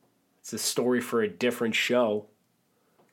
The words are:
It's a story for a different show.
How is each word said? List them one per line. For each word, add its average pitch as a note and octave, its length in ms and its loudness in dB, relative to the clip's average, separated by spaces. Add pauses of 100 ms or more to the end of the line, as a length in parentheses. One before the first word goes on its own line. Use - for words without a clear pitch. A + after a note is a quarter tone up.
(400)
It's - 120 -16
a A2 60 -6
story B2 420 0
for A#2+ 220 0
a G#2 60 2
different A#2 480 -2
show. A2 500 0 (880)